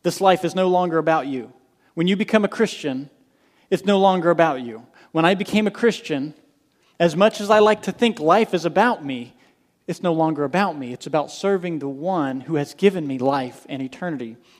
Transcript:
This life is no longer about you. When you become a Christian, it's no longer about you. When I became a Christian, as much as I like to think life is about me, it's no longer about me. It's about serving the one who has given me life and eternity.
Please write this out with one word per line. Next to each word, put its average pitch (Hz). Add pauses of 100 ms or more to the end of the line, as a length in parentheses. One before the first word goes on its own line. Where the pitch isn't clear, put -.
This 170
life 185
is 170
no 190
longer 180
about 156
you. 123 (420)
When 170
you 196
become 208
a 196
Christian, 143 (640)
it's -
no 196
longer 185
about 160
you. 117 (280)
When 160
I 180
became 208
a -
Christian, 151 (640)
as 170
much 208
as 202
I 214
like 214
to 190
think 226
life 185
is 170
about 190
me, 123 (520)
it's 175
no 180
longer 160
about 151
me. 127
It's -
about 147
serving 180
the 139
one 139
who 143
has 143
given 190
me 135
life 131
and 139
eternity. 131 (240)